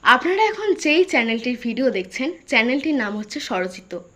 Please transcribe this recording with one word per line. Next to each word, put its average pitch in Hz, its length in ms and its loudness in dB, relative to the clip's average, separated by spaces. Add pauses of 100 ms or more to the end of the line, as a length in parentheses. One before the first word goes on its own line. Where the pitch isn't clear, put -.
আপনারা 339 480 4
এখন 427 180 -4 (140)
যেই 311 220 4
চ্যানেলটির 233 580 -2
ভিডিও 240 260 0
দেখছেন, 202 400 -4 (180)
চ্যানেলটির 269 480 0
নাম 214 220 -2
হচ্ছে 214 220 -10
স্বরচিত। 185 520 -6 (240)